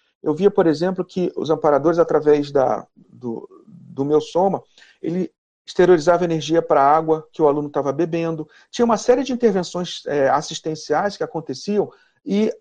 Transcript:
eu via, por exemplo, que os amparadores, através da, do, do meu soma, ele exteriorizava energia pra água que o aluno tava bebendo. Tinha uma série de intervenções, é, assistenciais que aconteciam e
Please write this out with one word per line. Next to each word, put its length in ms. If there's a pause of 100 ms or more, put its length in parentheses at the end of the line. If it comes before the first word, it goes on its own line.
(220)
eu 120
via, 160
por 160
exemplo, 380
que 320
os 140
amparadores, 480
através 520
da, 360 (100)
do, 520 (180)
do 380
meu 160
soma, 420 (400)
ele 300 (340)
exteriorizava 580
energia 380
pra 200
água 500
que 100
o 60
aluno 200
tava 240
bebendo. 560 (220)
Tinha 140
uma 120
série 260
de 100
intervenções, 720
é, 220
assistenciais 880
que 80
aconteciam 640 (340)
e 360